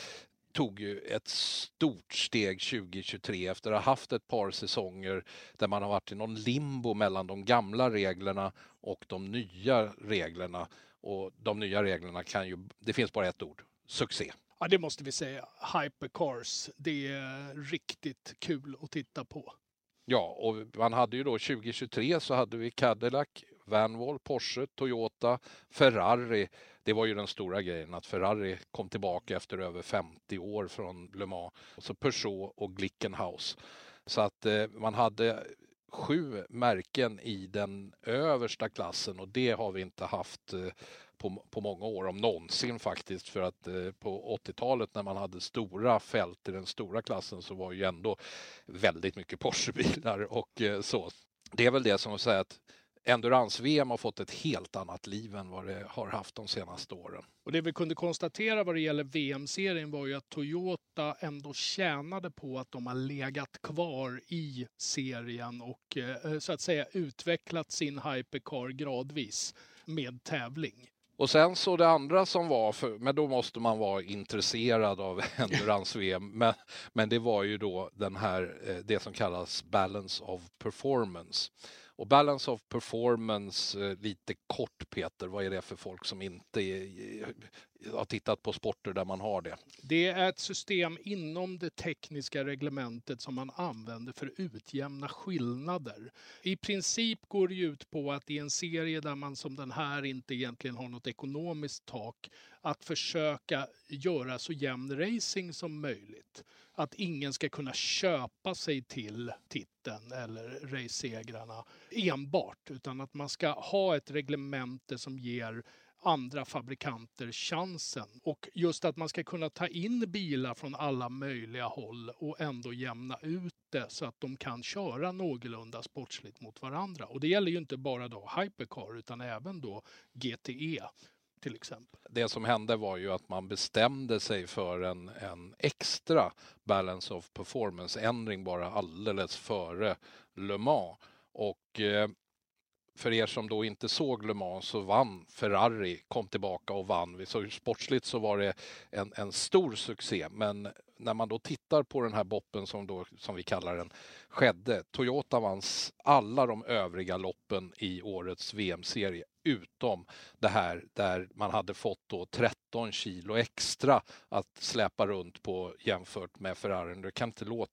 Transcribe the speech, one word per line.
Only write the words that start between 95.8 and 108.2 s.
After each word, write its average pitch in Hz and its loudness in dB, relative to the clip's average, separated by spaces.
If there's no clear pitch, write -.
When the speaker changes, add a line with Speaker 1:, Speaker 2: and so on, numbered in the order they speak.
Speaker 2:
I 190 0
princip 214 0
går 190 4
det 190 -6
ju 175 0
ut - -16
på 143 -2
att 139 -6
i 147 -2
en 147 -6
serie 160 -2
där 151 -4
man 139 -6
som 135 -8
den 135 -8
här 143 -2
inte 131 -4
egentligen 123 -4
har 127 -8
något 120 -12
ekonomiskt 147 -6
tak, - -10
att - -4
försöka 147 0
göra 139 -2
så - -6
jämn 135 -2
racing 190 -2
som 151 -8
möjligt. 104 -8
Att - -2
ingen 147 -2
ska 147 0
kunna 135 -6
köpa 170 0